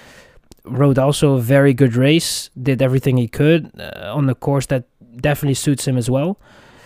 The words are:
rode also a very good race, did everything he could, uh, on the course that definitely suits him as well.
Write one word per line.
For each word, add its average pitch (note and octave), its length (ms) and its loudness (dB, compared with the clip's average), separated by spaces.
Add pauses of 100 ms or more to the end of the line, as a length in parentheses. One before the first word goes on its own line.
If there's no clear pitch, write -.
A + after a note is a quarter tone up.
(640)
rode C3+ 340 0
also C#3+ 360 2
a B2+ 60 0
very C#3 320 4
good A#2+ 240 2
race, D3 540 0 (120)
did C3 200 -2
everything C3 340 0
he A#2+ 120 0
could, D#3 520 0
uh, - 340 -14
on C#3+ 120 0
the C3 80 0
course C#3 320 -4
that C3 180 -4 (320)
definitely C#3+ 380 -2
suits C#3 340 -4
him C3 80 0
as A#2+ 140 -2
well. D3 280 -2 (480)